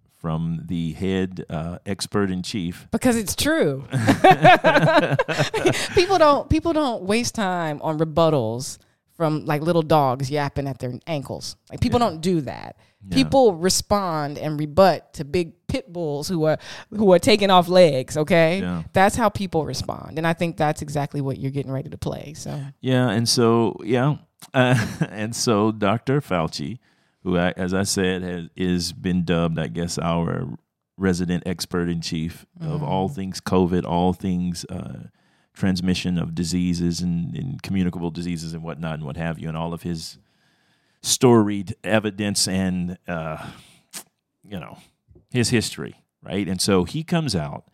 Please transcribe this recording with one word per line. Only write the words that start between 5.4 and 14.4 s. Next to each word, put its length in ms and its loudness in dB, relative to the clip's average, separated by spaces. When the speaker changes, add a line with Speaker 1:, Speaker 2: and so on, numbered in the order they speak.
Speaker 2:
People 240 4
don't, 320 4
people 240 2
don't 300 -2
waste 320 -2
time 460 -2
on 180 -2
rebuttals 800 0
from, 300 0
like, 160 -2
little 200 2
dogs 480 2
yapping 380 -4
at 120 -8
their 140 -6
ankles. 480 -8
Like, 100 -12
people 200 2
Speaker 1:
Yeah. 100 2
Speaker 2:
don't 120 -8
do 200 0
that. 340 -10
Speaker 1:
Yeah. 80 -4
Speaker 2:
People 380 6
respond 840 -2
and 220 -4